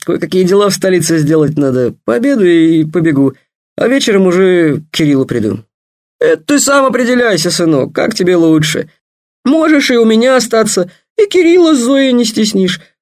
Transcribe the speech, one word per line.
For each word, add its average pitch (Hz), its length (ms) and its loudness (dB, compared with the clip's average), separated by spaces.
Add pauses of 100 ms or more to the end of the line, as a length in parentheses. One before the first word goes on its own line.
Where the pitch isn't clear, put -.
кое-какие 170 400 -2
дела 196 240 2
в 196 60 -2
столице 175 440 -2
сделать 151 380 0
надо, 127 380 -2 (100)
пообедаю 214 640 2
и 160 160 2
побегу, 156 500 -2 (420)
а - 120 -2
вечером 233 380 0
уже 175 540 0
к - 160 -16
Кириллу 143 300 0
приду". 110 340 -4 (600)
"Это 156 240 0
ты 285 160 0
сам 277 240 0
определяйся, 240 640 0
сынок, 151 420 -2
как - 220 -4
тебе 180 220 0
лучше. 160 540 0 (540)
Можешь 302 460 0
и 247 60 0
у 233 80 2
меня 226 320 2
остаться, 220 540 -2 (260)
и 415 100 2
Кирилла 339 480 2
с 254 40 2
Зоей 269 340 0
не 240 120 2
стеснишь. 208 560 -2 (220)